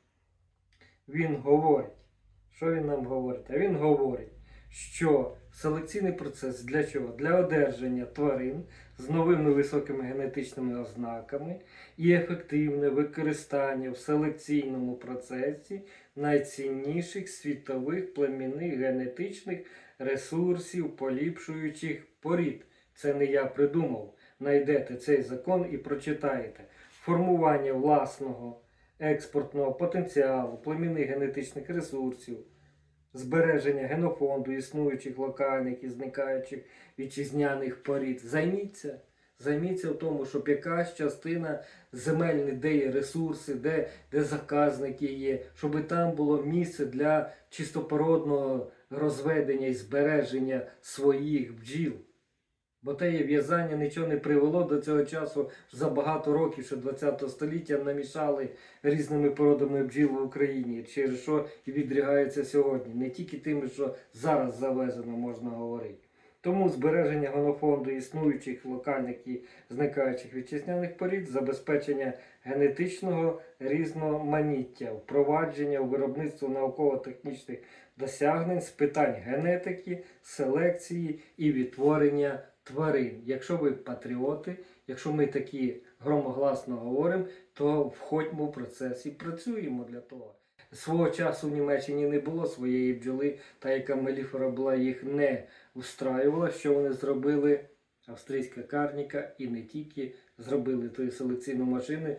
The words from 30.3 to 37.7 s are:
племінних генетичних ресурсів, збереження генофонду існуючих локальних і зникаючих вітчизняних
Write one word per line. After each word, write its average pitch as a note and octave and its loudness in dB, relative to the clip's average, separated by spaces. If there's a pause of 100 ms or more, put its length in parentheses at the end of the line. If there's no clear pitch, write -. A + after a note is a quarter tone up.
племінних D#3 -2
генетичних C#3 -4
ресурсів, C3 -6 (760)
збереження C#3+ 2
генофонду C#3 0
існуючих C3+ -4
локальних C3 -2
і C3 -8
зникаючих C3 -4 (400)
вітчизняних C#3 -2